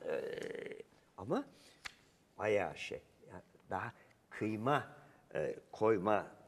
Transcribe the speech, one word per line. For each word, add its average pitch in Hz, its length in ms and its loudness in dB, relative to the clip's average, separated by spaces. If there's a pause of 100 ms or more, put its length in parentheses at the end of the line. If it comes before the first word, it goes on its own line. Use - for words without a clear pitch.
(100)
e, 71 120 0 (960)
ama 156 280 -2 (960)
bayağı 95 380 2
şey, - 240 -8 (300)
yani 92 120 -12 (280)
daha 98 220 -4 (380)
kıyma, 110 580 0 (460)
e, - 220 0 (160)
koyma 107 540 4 (220)